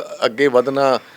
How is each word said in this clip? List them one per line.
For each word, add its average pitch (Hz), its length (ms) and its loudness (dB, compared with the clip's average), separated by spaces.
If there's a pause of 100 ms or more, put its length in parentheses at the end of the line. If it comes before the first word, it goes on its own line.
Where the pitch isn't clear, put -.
(260)
ਅੱਗੇ 123 220 0
ਵਧਣਾ, 131 520 2 (180)